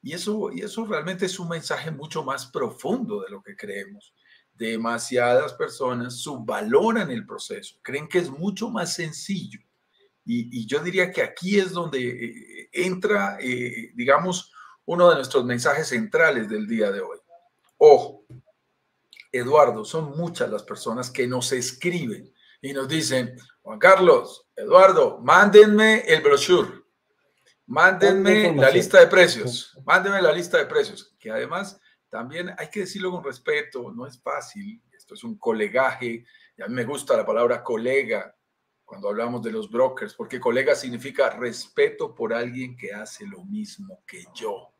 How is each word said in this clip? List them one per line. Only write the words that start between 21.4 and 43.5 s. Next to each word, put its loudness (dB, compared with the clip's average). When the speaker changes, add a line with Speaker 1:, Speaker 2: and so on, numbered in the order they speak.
Speaker 1:
escriben -6
y -10
nos -6
dicen, -2
"Juan -16
Carlos, 4
Eduardo, 4
mándenme 8
el 2
brochure, 4
mándenme 4
Speaker 2:
Mándenme 6
Speaker 1:
la 4
Speaker 2:
información. 6
Speaker 1:
lista 8
de 12
precios, 2
Speaker 2:
Sí. -20
Speaker 1:
mándenme 2
la 4
lista -2
de 2
precios", -4
que -14
además -8
también -10
hay -12
que -8
decirlo -8
con -10
respeto, -6
no -14
es -20
fácil, -12
esto -20
es -20
un -12
colegaje, -4
y -18
a -12
mí -8
me -4
gusta -2
la 0
palabra 0
colega -4
cuando -12
hablamos -4
de -8
los -8
brokers, -2
porque -12
colega 2
significa -4
respeto -4
por -6
alguien -8
que -14
hace -16
lo -18
mismo -14